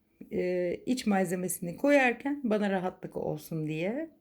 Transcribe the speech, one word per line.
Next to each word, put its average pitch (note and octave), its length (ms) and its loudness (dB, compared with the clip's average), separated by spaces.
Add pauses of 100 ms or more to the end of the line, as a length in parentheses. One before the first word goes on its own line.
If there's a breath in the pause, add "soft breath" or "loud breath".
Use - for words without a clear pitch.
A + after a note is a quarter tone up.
(320)
e, F3+ 420 0 (120)
iç B3+ 200 -2
malzemesini F3+ 680 0
koyarken C#4 680 4
bana G#3 260 2
rahatlık F#3 460 -2
olsun D#3 500 -4
diye. G3 440 -4 (100)